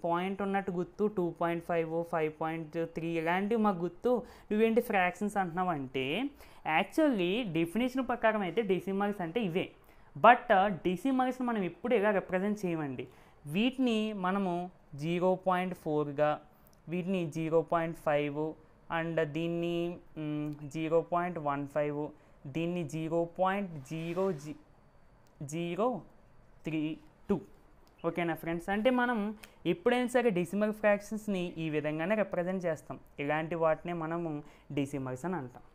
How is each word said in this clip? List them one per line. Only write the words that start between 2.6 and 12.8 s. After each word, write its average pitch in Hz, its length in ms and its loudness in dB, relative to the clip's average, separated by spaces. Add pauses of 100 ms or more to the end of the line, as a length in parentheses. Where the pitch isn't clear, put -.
త్రీ 165 140 -2 (100)
ఇలాంటివి 196 460 2
మాకు 185 180 2
గుర్తు, 175 260 -2 (380)
నువ్వేంటి 226 420 4
ఫ్రాక్షన్స్ 196 520 2
అంటున్నావు 180 340 0
అంటే, 131 280 -2 (760)
actually 202 520 2 (260)
డెఫినేషన్ 247 520 0
ప్రకారం 220 380 2
అయితే 190 140 0 (100)
డెసిమల్స్ 196 540 0
అంటే 170 140 -2 (100)
ఇవే. 165 160 0 (580)
But 247 260 8 (380)
డెసిమల్స్ని 254 600 0
మనం 208 200 0
ఎప్పుడు 240 300 0
ఇలా 208 180 4
రిప్రజెంట్ 196 460 -2
చేయమండి. 147 420 -2 (500)